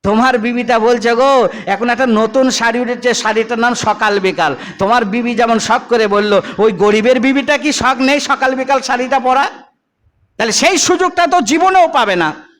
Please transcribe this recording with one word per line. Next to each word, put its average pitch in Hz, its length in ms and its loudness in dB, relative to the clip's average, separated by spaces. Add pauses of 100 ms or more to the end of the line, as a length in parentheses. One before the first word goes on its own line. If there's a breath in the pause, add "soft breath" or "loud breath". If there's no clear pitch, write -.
তোমার 240 340 2
বিবিটা 240 420 -2
বলছে, 233 360 2
"গো, 262 320 2 (180 loud breath)
এখন 196 240 -2
একটা 240 160 0
নতুন 226 440 0
শাড়ি 233 300 -2
উঠেছে, 247 340 -2
শাড়িটার 220 460 -2
নাম 240 140 0
সকাল 214 460 -2
বিকাল।" 170 360 -2 (240 loud breath)
তোমার 220 260 2
বিবি 233 300 -4
যেমন 226 240 2
শখ 220 300 0
করে 220 180 2
বলল, 208 340 2 (160 loud breath)
ওই 220 140 2
গরিবের 214 480 2
বিবিটা 269 380 0
কি 294 140 -2
শখ 254 280 0
নেই 269 200 2
সকাল 262 360 -2
বিকাল 262 260 -2
শাড়িটা 254 380 -2
পরা? 254 260 0 (920)
তাহলে 226 140 -2
সেই 339 260 2
সুযোগটা 349 500 0
তো 349 140 2
জীবনেও 339 460 2
পাবে 226 280 0
না 156 180 -2 (260)